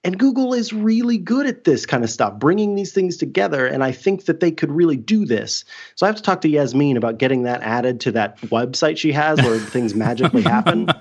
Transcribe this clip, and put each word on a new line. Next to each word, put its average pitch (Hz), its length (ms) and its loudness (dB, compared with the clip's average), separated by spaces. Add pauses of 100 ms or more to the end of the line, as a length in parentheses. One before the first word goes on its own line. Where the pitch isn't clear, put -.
And 185 120 -2
Google 254 360 2
is 226 180 -2
really 220 460 2
good 233 280 0
at 247 200 -4
this 131 200 2
kind 120 200 -2
of 113 40 -2
stuff, 104 300 -2
bringing 202 360 2
these 196 180 -4
things 180 240 0
together, 151 500 0
and 135 160 -2
I 131 80 0
think 190 340 -2
that 156 140 0
they 175 100 2
could 156 220 -2
really 160 240 4
do 202 300 0
this. 110 400 -4 (300)
So 180 100 0
I - 20 4
have 214 80 0
to 208 60 -16
talk 180 180 0
to 165 80 0
Yasmin 143 480 2
about 113 220 -2
getting 131 260 0
that 123 200 -4
added 120 380 -2
to 127 120 -2
that 104 300 -2
website 127 540 -2
she 156 140 0
has 147 300 0
where 113 180 2
<laughs> 107 160 -10
things 113 200 -2
magically 113 460 0
happen, - 460 0 (140)